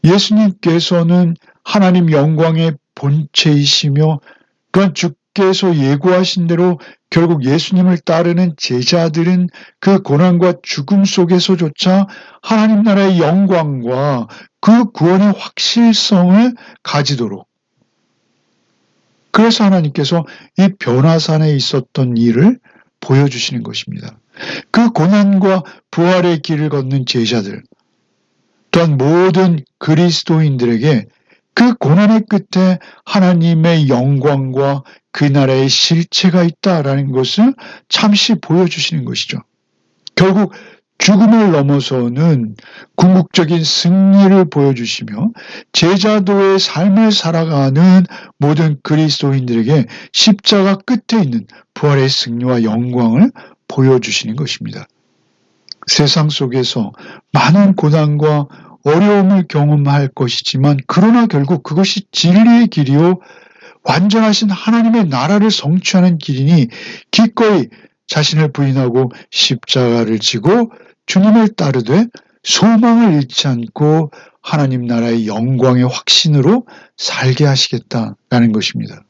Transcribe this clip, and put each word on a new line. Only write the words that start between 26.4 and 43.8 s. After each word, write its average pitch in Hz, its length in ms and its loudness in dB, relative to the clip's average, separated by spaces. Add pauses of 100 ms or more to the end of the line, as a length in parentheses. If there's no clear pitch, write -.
길을 151 280 -4
걷는 135 360 -4
제자들, 110 580 -4 (1080)
또한 165 260 2
모든 170 640 2 (180)
그리스도인들에게 151 1300 0 (480)
그 240 220 2
고난의 208 540 2
끝에 185 500 0 (260)
하나님의 170 840 2
영광과 135 960 -2 (280)
그 - 140 -2
나라의 135 420 2
실체가 170 760 0
있다라는 139 680 -2
것을 160 420 0 (360)
잠시 208 460 0
보여주시는 165 720 -4
것이죠. - 340 -8 (760)
결국 190 380 0 (460)
죽음을 208 520 4
넘어서는 135 1040 -2 (400)
궁극적인 170 680 2
승리를 190 840 2